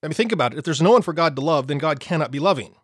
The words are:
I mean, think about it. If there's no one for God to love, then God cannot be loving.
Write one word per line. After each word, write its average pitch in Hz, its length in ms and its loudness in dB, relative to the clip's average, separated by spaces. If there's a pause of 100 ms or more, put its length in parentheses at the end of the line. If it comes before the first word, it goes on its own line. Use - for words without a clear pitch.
I 156 60 -8
mean, 156 60 -4
think 226 180 -2
about - 200 0
it. - 60 -10
If 147 60 -10
there's 151 180 -2
no 190 100 6
one 233 100 6
for 170 100 -6
God 160 240 0
to 135 60 -4
love, 147 240 0
then 143 120 -4
God 151 220 -2
cannot 156 300 -2
be 139 100 -6
loving. 147 440 0